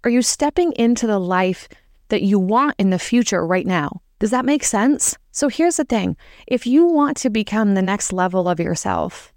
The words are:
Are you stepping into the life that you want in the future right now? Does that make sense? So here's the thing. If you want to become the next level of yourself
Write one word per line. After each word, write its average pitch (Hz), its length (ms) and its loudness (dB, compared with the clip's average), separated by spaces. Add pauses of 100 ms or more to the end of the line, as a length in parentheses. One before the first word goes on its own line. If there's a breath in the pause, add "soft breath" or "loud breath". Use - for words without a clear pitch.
Are 247 60 0
you 247 120 2
stepping 302 520 0
into 233 320 0
the 208 140 0
life 185 480 -2 (420 soft breath)
that - 120 0
you 196 180 2
want 226 400 0
in 196 100 2
the 185 100 0
future 208 460 0
right 185 220 -2
now? 175 340 -2 (180)
Does 214 120 -2
that 254 140 0
make 285 180 0
sense? 247 540 0 (140)
So - 180 -2
here's 330 280 0
the 311 60 0
thing. 185 340 -2 (300 soft breath)
If 247 180 -4
you 277 200 4
want 294 320 2
to 254 120 -2
become 208 440 0
the 190 80 2
next 190 320 -2
level 185 340 0
of 170 120 -2
yourself 165 760 -4